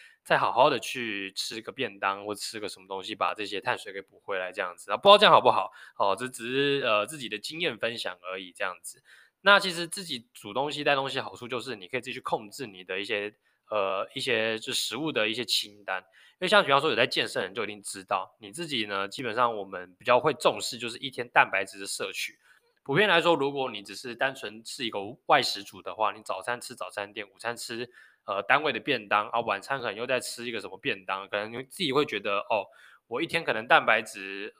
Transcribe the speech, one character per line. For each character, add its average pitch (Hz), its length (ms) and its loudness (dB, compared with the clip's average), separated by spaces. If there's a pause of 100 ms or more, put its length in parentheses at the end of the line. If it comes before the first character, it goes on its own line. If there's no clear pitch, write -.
(240)
再 160 140 4
好 131 120 2
好 135 200 6
的 123 100 0
去 104 540 -6
吃 - 260 -8
个 110 100 -12
便 104 300 -8
当 98 240 -2
或 104 100 -4
吃 - 240 -10
个 104 80 -6
什 95 140 -12
么 95 80 -20
东 95 140 -6
西， 104 120 -8
把 95 200 0
这 104 100 -8
些 98 160 -6
碳 117 160 -2
水 98 160 -12
给 98 80 -10
补 - 240 -16
回 98 140 -4
来 92 120 -4
这 98 120 -6
样 90 120 -8
子。 - 160 -12
啊， 104 60 0
不 - 60 -6
知 196 100 12
道 208 60 12
这 202 80 8
样 170 60 10
好 120 100 12
不 120 80 8
好？ 107 200 2 (280)
哦， 98 200 2
这 123 80 -6
只 120 240 -8
是， 139 360 0
呃， 104 180 4
自 156 140 -10
己 120 100 -8
的 107 100 -6
经 156 220 -10
验 147 160 -2
分 117 220 -4
享 92 240 -8
而 92 180 -8
已 92 100 -12
这 98 140 -8
样 92 160 -2
子。 - 220 -18 (400)
那 196 180 8
其 185 100 0
实 170 160 -4
自 190 160 -12
己 139 300 -10
煮 101 220 -10
东 143 180 0
西 143 100 -6
带 143 120 4
东 135 160 0
西 127 100 -2
好 95 160 -8
处 120 100 -12
就 120 140 -6
是 120 160 -8
你 92 100 -14
可 127 120 -4
以 - 20 -6
自 117 60 -10
己 127 80 -8
去 131 60 -10
控 110 300 -6
制 131 160 -12
你 95 160 -16
的 92 160 -8
一 101 60 -4
些， 104 300 -4 (340)
呃， 98 460 -2
一 135 60 -8
些 113 380 0
就 123 140 -8
食 - 240 -2
物 151 160 -4
的 110 160 2
一 110 60 -2
些 120 100 -4
清 104 400 -4
单。 92 180 -6 (380)
因 180 40 -4
为 185 40 -2
像 202 160 6
比 139 80 2
方 139 80 8
说 151 100 2
有 113 60 0
在 120 100 4
健 127 220 0
身 131 120 -4
的 98 60 -2
人 92 80 -10
就 113 80 -2
一 101 60 -4
定 104 120 -12
知 98 220 -10
道， 95 380 -4
你 104 100 -14
自 160 160 -10
己 123 200 -2
呢， 98 200 -2
基 98 160 -10
本 117 100 -4
上 117 240 2
我 101 80 -6
们 90 320 -12
比 - 80 -20
较 123 140 6
会 143 160 2
重 117 260 2
视 - 160 -6
就 117 120 -6
是 110 100 -8
一 143 100 -8
天 123 200 -6
蛋 131 200 8
白 98 160 0
质 98 140 -14
的 98 80 -10
摄 98 260 -4
取。 - 240 -8 (460)
普 139 120 -2
遍 202 140 6
来 170 120 6
说， 165 160 6
如 139 160 0
果 135 180 -4
你 104 100 -10
只 101 140 -14
是 120 180 -10
单 131 220 0
纯 110 320 -12
是 - 180 -8
一 113 60 -4
个 104 80 -6 (280)
外 147 140 8
食 101 220 -2
族 98 180 -16
的 87 140 -10
话， 104 160 2
你 107 100 -8
早 95 220 -6
餐 120 180 -4
吃 - 140 -12
早 92 160 -10
餐 101 220 -8
店， 107 180 -10
午 - 80 -20
餐 117 180 -4
吃， 120 320 -8 (360)
呃， 101 180 -2
单 135 180 6
位 151 120 0
的 113 80 -4
便 110 280 -2
当， 104 200 2
啊， 117 100 -2
晚 104 240 0
餐 135 160 -4
可 120 80 -6
能 104 80 -4
又 110 100 -8
在 127 140 0
吃 117 260 -8
一 123 60 -6
个 113 100 -6
什 98 60 -8
么 92 100 -14
便 98 280 -6
当， 95 240 -6
可 - 80 -4
能 107 160 -4
你 123 100 -8
自 - 220 -8
己 135 80 0
会 143 120 2
觉 117 140 -4
得， 101 220 -2 (100)
哦， 104 160 0 (400)
我 123 160 -4
一 170 60 -4
天 165 160 -2
可 143 80 2
能 113 160 -4
蛋 147 180 6
白 117 160 4
质 98 580 -10